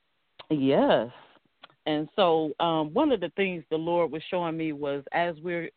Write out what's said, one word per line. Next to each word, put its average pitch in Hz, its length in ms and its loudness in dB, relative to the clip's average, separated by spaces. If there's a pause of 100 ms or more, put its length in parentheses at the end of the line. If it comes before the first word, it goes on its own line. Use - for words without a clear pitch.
(500)
Yes. 143 600 4 (760)
And 156 280 0
so, 160 460 2
um, 160 340 0
one 294 160 2
of 220 100 2
the 175 100 -4
things 185 380 -2
the 160 80 -2
Lord 165 360 0
was 156 180 -8
showing 170 260 -2
me 160 160 -2
was 143 380 -4
as 170 320 0
we're, 170 340 -4